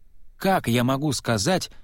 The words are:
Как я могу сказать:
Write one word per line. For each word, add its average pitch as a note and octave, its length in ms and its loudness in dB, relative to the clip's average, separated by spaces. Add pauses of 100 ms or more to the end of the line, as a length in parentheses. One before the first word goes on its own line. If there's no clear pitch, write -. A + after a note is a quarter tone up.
(360)
Как F#3+ 320 0
я A#2+ 160 4
могу C3+ 280 0
сказать: A#2 580 0 (140)